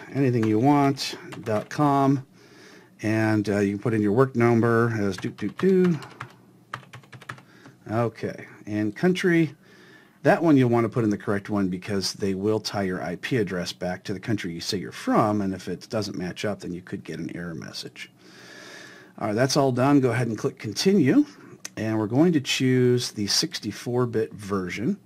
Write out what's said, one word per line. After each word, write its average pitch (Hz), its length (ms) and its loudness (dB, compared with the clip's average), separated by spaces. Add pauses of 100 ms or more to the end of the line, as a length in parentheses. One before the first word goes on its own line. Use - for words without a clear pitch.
(140)
anything 123 340 2
you 107 100 4
want, 139 580 2 (280)
dot 107 260 -4
com, 139 560 2 (800)
and, 107 440 2
uh, 101 120 0
you 101 140 2
can 101 60 -6
put 113 140 -2
in 107 80 2
your 101 120 2
work 131 220 4
number 117 640 4
as 98 180 0
doo - 120 -8
doo 101 200 -8
doo. 180 500 2 (1900)
Okay, 113 560 -4 (180)
and 107 300 -2
country. 175 580 2 (680)
That 165 200 4
one 156 140 6
you'll 127 120 4
want 117 140 2
to 110 60 0
put 113 160 -2
in 104 60 2
the 98 60 0
correct 101 320 -4
one 101 200 0
because 92 420 -4
they 98 220 -4
will 107 260 0
tie 104 240 -4
your 92 180 -4
I 85 140 -6
P 131 220 -4
address 90 340 -2
back 90 320 -6
to 104 100 -6
the 95 60 -6
country 98 320 -4
you 82 80 -10
say - 180 -4
you're - 140 -8
from, 113 480 2
and 95 140 -2
if 95 160 -10
it 87 200 -8
doesn't 101 280 -4
match 90 260 -8
up, 101 160 -4
then 90 140 -10
you 87 80 -10
could - 240 -12
get 82 140 -10
an 82 140 -8
error 85 220 -10
message. - 560 -14 (1080)
All 107 100 -6
right, 104 60 -2
that's 120 220 2
all 139 160 4
done. 135 300 4
Go 127 100 2
ahead 120 160 0
and 113 100 -4
click - 220 -6
Continue, 190 680 4 (520)
and 110 200 -2
we're 110 80 0
going 147 280 4
to 139 80 2
choose 127 680 2
the 104 160 -4
sixty-four - 800 -2
bit 110 260 -2
version 98 720 -4